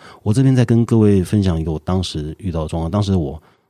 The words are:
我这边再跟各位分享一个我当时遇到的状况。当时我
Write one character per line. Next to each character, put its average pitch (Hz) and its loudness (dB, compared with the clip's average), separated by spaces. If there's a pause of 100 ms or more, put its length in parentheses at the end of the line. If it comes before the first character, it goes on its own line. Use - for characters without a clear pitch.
(220)
我 107 0
这 107 2
边 135 4
再 127 2
跟 117 2
各 113 2
位 101 4
分 104 0
享 87 0
一 80 -6
个 80 -4
我 78 -6
当 95 -4
时 78 -8
遇 90 -8
到 80 -4
的 78 -6
状 82 -6
况。 82 -6
当 101 -2
时 98 0
我 78 -4 (280)